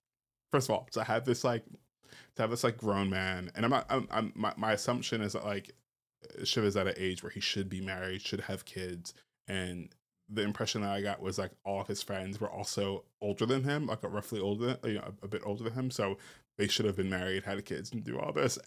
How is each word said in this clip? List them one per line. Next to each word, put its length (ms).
first 180
of 60
all, 160
to 120
have 220
this, 180
like, 200
to 80
have 80
this, 120
like, 140
grown 320
man, 460
and 100
I'm 60
not, 180
I'm, 220
I'm, 240
my, 220
my 160
assumption 480
is 120
that, 120
like, 260
Shiv 200
is 140
at 100
an 80
age 280
where 80
he 80
should 280
be 140
married, 400
should 200
have 220
kids, 520
and 420
the 140
impression 380
that 100
I 100
got 200
was, 180
like, 120
all 160
of 60
his 160
friends 360
were 100
also 560
older 280
than 160
him, 240
like, 160
roughly 360
older, 440
you 100
know, 280
a, 40
a 20
bit 160
older 200
than 100
him, 180
so 260
they 100
should 180
have 100
been 140
married, 340
had 220
kids, 260
and 120
do 160
all 120
this, 360